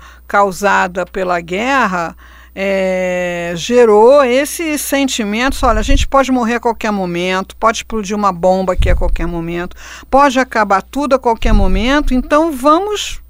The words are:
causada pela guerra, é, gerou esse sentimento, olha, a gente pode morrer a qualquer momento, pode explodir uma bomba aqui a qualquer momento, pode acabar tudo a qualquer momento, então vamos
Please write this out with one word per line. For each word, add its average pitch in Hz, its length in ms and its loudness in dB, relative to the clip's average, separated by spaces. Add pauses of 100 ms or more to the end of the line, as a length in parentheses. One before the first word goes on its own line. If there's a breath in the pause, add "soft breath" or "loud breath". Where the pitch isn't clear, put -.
(260 loud breath)
causada 190 800 0
pela 180 360 -4
guerra, 185 760 -2 (400 loud breath)
é, 185 1000 -4
gerou 233 680 6
esse 285 540 -2
sentimento, 262 840 -2
olha, 240 160 2
a - 40 0
gente 277 240 2
pode 269 240 2
morrer 240 240 0
a 226 40 -2
qualquer 226 320 -4
momento, 185 680 -4
pode 220 220 0
explodir 214 360 -6
uma 208 160 0
bomba 185 420 0
aqui 180 160 2
a 175 60 4
qualquer 170 300 0
momento, 170 500 -6 (340 loud breath)
pode 269 300 2
acabar 208 420 0
tudo 277 340 -4
a 254 40 2
qualquer 226 320 0
momento, 214 640 2
então 294 400 0
vamos 330 760 -2